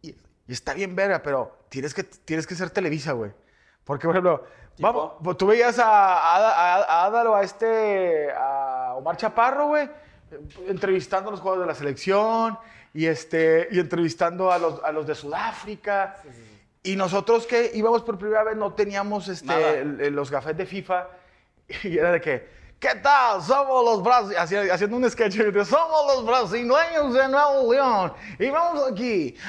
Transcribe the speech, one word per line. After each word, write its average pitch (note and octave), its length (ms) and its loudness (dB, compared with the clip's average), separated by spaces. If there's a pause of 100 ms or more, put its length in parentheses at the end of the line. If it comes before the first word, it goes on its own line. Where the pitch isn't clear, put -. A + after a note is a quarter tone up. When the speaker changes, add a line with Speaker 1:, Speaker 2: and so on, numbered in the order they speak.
Speaker 1:
Y, D#3 120 -18
y - 400 -20
está C3 200 -10
bien F3+ 240 -8
verga, F#3+ 260 0
pero C3+ 320 -4 (140)
tienes C3+ 240 -8
que, G3 120 -8
tienes - 420 -8
que F#3 80 -12
ser E3+ 160 -8
Televisa, D#3 420 -4
güey. A2 200 -6 (520)
Porque, C#3+ 220 -6
por E3 80 2
ejemplo, F3+ 300 2 (300)
Speaker 2:
¿Tipo? - 160 0
Speaker 1:
vamos, B3 220 -4 (100)
pues, F3 140 -4
tú F#3+ 120 2
veías A#3 300 4
a, A#3+ 80 4 (300)
a, E3+ 200 4
a, F3+ 460 4
a E3+ 220 2
Adal A#3 220 2
o A3+ 80 4
a G3+ 80 4
este, F#3+ 920 0
a C3 640 -4
Omar D#3+ 220 -6
Chaparro, B3 500 0
güey, D4 220 0 (760)
entrevistando F#3+ 600 -2
a G#3+ 40 -8
los F#3 80 -12
jugadores F#3 260 -2
de D#3+ 60 -4
la C#3 60 -6
selección G#3+ 800 0 (360)
y, D#3 120 -2
este, D#3+ 640 2
y F3+ 100 2
entrevistando E3+ 720 0
a F3+ 80 2
los, D#3 240 -2
a D3+ 100 -2
los D3+ 140 -6
de D3+ 80 -4
Sudáfrica. G3 1080 -6
Speaker 2:
Sí, - 100 -20
sí, A#2+ 40 -20
sí. A2+ 140 -20 (360)
Speaker 1:
Y F#3+ 100 -2
nosotros G3 500 0
que A#3+ 260 0
íbamos A3+ 300 2
por A3+ 160 -8
primera G#3+ 260 0
vez A3 140 -4
no G3+ 160 -4
teníamos, G3+ 540 -4
este, D#3 180 -12
Speaker 2:
Nada. D#3 240 0
Speaker 1:
el, C#3+ 320 -4
el, C#3+ 120 -2
los C#3+ 160 -4
gafetes D3 280 -6
de F#3 80 -6
fifa F#3 420 -6 (580)
<laughs> - 160 -12
y E3+ 140 -4
era E3+ 160 2
de E3 80 2
que, C#3+ 260 -4 (320)
"¿Qué B3+ 180 -2
tal? B3 440 4
Somos C4 420 2
los A3+ 200 2
brasi-", G#3+ 340 2
hacía, F3 340 0
haciendo G3+ 280 0
un B3+ 120 2
sketch G#3+ 240 0
de, G3+ 300 2
"Somos D4+ 500 2
los B3 120 -2
brasileños B3+ 880 0
de C4+ 140 4
Nuevo C#4 440 2
León A#3+ 400 2 (260)
y B3 120 0
vamos D4+ 420 0
aquí G3 420 -2 (140)